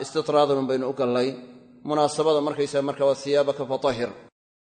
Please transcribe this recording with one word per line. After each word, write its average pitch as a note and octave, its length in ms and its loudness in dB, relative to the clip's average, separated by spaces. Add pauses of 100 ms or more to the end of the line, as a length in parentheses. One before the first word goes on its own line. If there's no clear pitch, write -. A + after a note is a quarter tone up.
istitraadan D3 560 2
un C3+ 100 -2
baynu C3 200 0
u - 60 -4
gallay. B2 360 0 (540)
Munaasabada D3+ 580 2
markaysa C#3+ 400 -2
markaa C#3 240 -2
waa C#3 100 4
siyaabaka C#3 500 0
fatahhir. B2 440 -2 (680)